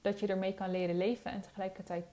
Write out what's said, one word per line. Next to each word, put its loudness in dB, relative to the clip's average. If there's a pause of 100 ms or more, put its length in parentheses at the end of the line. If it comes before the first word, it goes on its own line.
dat 0
je 2
ermee 2
kan -2
leren 2
leven 2
en -4
tegelijkertijd -6